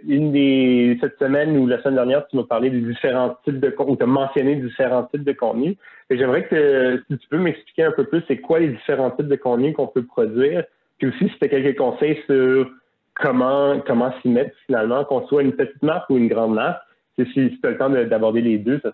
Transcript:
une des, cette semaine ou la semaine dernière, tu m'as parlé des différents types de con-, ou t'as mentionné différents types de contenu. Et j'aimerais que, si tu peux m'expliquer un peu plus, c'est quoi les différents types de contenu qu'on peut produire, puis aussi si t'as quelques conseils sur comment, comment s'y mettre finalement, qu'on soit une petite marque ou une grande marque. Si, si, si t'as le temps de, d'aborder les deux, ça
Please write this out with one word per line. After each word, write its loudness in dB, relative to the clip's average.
une 2
des, 4
cette -4
semaine 0
ou 2
la 0
semaine 0
dernière, 0
tu -6
m'as 0
parlé 0
des -2
différents -2
types -4
de 2
con-, -4
ou 0
t'as 0
mentionné 0
différents -2
types -6
de 0
contenu. -2
Et 0
j'aimerais 0
que, 2
si -4
tu -20
peux -2
m'expliquer -4
un 2
peu 2
plus, -2
c'est -2
quoi 0
les 2
différents -2
types -4
de -2
contenu 0
qu'on -2
peut -4
produire, 0
puis -2
aussi -2
si -10
t'as 2
quelques 0
conseils -2
sur 2
comment, 0
comment -2
s'y -2
mettre 0
finalement, 0
qu'on -4
soit 2
une 0
petite -4
marque -2
ou 2
une 4
grande 0
marque. -2
Si, 0
si, 2
si -10
t'as -2
le -4
temps 0
de, 2
d'aborder 0
les 2
deux, -2
ça -6